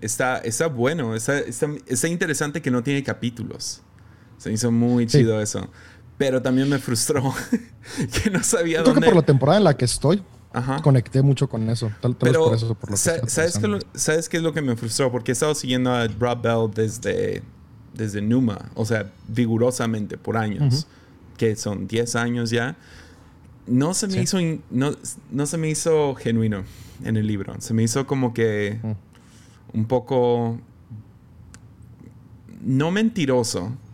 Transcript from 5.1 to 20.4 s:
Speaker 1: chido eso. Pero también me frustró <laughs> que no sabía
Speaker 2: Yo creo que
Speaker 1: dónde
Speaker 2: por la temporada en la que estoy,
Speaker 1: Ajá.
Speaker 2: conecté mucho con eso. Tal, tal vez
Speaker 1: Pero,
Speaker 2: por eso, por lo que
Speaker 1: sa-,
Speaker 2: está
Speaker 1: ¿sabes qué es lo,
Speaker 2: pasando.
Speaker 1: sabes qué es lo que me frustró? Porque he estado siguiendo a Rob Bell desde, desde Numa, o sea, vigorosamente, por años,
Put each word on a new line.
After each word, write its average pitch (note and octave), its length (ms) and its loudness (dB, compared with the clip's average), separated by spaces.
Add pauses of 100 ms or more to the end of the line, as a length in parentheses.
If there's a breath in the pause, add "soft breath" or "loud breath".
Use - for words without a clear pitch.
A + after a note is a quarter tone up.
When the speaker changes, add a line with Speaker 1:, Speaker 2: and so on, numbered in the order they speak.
Speaker 1:
chido A2 220 4
eso. G#2 260 -4 (500 soft breath)
Pero C3 240 2
también C3 280 2
me C#3+ 100 2
frustró C3 540 0 (400)
<laughs> - 500 -4
que A3+ 60 2
no F#3 140 0
sabía E3+ 340 0
Speaker 2:
Yo E3 60 0
creo B3 100 8
que - 80 6
Speaker 1:
dónde D#3+ 60 6
Speaker 2:
por - 80 8
la D#3+ 100 6
temporada C#3 320 6
en G#3+ 80 6
la D3 100 6
que - 100 -2
estoy, F3 380 0 (300)
Speaker 1:
Ajá. C3+ 280 -4
Speaker 2:
conecté C3+ 420 4
mucho C#3 260 2
con A2 200 -4
eso. A#2 180 -2 (120)
Tal, B2 160 0
tal - 140 2
vez - 20 4
Speaker 1:
Pero, D#3+ 140 4
Speaker 2:
por D#3 100 4
eso, A2+ 200 -2
por - 160 -14
lo G2+ 40 -2
que - 60 0
Speaker 1:
sa-, E3+ 140 0
Speaker 2:
está A#2 120 -4
Speaker 1:
¿sabes E3 300 0
qué G#3+ 80 0
es G#3 40 2
lo, G#3 100 0
Speaker 2:
pasando. - 200 -14
Speaker 1:
sabes E3 300 0
qué F3 80 -2
es E3 60 0
lo D#3+ 100 0
que D#3 80 -2
me B2+ 160 0
frustró? A#2+ 340 -2
Porque A#2+ 200 -2
he - 20 2
estado D3+ 220 0
siguiendo B2+ 360 0
a A#2+ 160 2
Rob A#2+ 340 0
Bell A2+ 320 2
desde, G2+ 680 -2 (520)
desde G#2 280 -4
Numa, A2+ 540 0
o A2+ 100 -2
sea, G#2+ 260 -2 (160)
vigorosamente, A2+ 920 0
por G#2+ 200 -4
años, A2+ 360 0